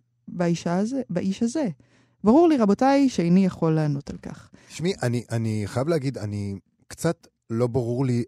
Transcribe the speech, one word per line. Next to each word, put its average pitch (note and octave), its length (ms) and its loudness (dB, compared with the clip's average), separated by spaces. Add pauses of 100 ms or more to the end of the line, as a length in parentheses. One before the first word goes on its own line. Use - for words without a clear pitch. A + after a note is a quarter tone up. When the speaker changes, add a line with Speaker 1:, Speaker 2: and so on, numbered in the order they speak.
(280)
Speaker 1:
באישה F3 480 -2
הזה, A3+ 240 -2 (100)
באיש F#3+ 320 -4
הזה?" A#3 260 -2 (560)
ברור D4 240 6
לי, D#4 80 4
רבותיי, B3+ 520 4
שאיני F#3 380 4
יכול E3 260 0
לענות D3+ 380 -2
על - 80 -10
כך. - 320 -16 (180)
Speaker 2:
שמי, E3+ 240 -4 (100)
אני, A#2+ 280 -2
אני A2+ 360 -2
חייב B2+ 220 -4
להגיד, C#3 300 -2
אני G2+ 400 -8 (300)
קצת - 380 -6 (240)
לא A2+ 160 0
ברור A#2+ 400 -2
לי, A#2+ 220 0